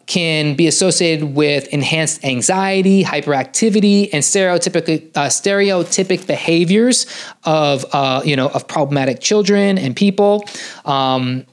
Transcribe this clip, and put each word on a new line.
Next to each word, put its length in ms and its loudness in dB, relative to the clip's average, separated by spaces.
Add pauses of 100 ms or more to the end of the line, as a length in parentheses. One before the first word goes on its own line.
can 480 0
be 140 2
associated 680 0
with 360 0
enhanced 560 -4
anxiety, 800 2
hyperactivity, 1040 2
and 100 0
stereotypic, 960 0
uh, 120 -2
stereotypic 1000 0
behaviors 800 2 (400)
of, 480 0
uh, 320 0
you 100 0
know, 140 0
of 180 -6
problematic 540 -2
children 560 2
and 180 -4
people. 480 2 (400)
Um, 680 -2